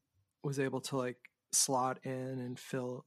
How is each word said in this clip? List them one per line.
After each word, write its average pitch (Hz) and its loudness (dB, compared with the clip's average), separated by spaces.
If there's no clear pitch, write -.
was 139 -2
able 135 2
to, - -2
like, 123 -2
slot 127 4
in 131 -4
and 123 -6
fill, 127 -4